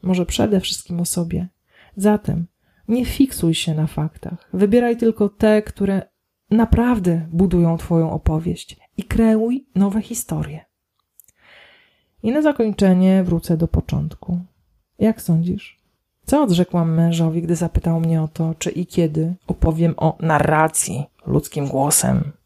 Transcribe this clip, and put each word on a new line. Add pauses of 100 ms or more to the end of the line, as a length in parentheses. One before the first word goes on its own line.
Może
przede
wszystkim
o
sobie. (500)
Zatem (420)
nie
fiksuj
się
na
faktach.
Wybieraj
tylko
te,
które (500)
naprawdę
budują
twoją
opowieść (200)
i
kreuj
nowe
historie. (1600)
I
na
zakończenie
wrócę
do
początku. (600)
Jak
sądzisz? (460)
Co
odrzekłam
mężowi,
gdy
zapytał
mnie
o
to,
czy
i
kiedy (120)
opowiem
o
narracji (200)
ludzkim
głosem? (140)